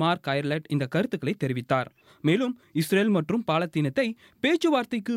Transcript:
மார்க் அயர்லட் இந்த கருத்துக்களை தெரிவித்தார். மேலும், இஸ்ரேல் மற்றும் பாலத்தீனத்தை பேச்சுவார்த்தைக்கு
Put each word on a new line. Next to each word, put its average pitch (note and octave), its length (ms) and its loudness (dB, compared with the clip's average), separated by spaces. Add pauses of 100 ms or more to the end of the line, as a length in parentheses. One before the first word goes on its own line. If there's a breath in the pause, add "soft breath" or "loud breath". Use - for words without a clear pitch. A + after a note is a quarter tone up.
மார்க் E3+ 300 0
அயர்லட் C#3+ 380 -2
இந்த C#3 260 0
கருத்துக்களை F3 480 -2
தெரிவித்தார். B2+ 480 -2 (320 soft breath)
மேலும், A#3+ 320 2 (180 soft breath)
இஸ்ரேல் G3 440 2
மற்றும் F#3+ 340 0
பாலத்தீனத்தை D#3+ 560 0 (360 soft breath)
பேச்சுவார்த்தைக்கு B3+ 720 0